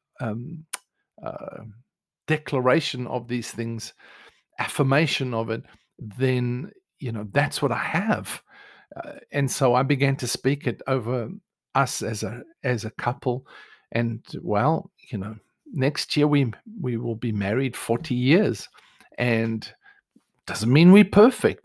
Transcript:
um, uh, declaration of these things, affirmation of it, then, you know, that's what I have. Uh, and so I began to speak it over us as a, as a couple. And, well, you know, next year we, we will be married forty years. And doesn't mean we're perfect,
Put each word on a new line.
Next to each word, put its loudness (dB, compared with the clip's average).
um, -8
uh, -12
declaration 0
of -6
these -6
things, -8
affirmation 0
of -4
it, -4
then, -2
you -8
know, -8
that's 0
what 0
I -2
have. -4
Uh, -14
and 0
so 2
I 4
began 2
to -6
speak -2
it -4
over -2
us 0
as -4
a, -8
as -2
a -8
couple. -4
And, -2
well, 0
you -6
know, -8
next -2
year 4
we, 2
we -4
will -4
be -4
married -2
forty -2
years. 2
And 0
doesn't 0
mean 10
we're 12
perfect, 4